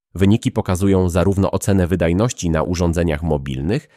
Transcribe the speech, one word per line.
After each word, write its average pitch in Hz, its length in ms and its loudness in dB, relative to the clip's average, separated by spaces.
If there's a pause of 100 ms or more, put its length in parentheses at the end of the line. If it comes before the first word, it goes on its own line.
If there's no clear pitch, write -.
(140)
Wyniki 98 380 2
pokazują 95 560 0
zarówno 90 420 0
ocenę 98 360 0
wydajności 87 640 0
na 78 120 0
urządzeniach 85 600 -2
mobilnych, 73 760 -4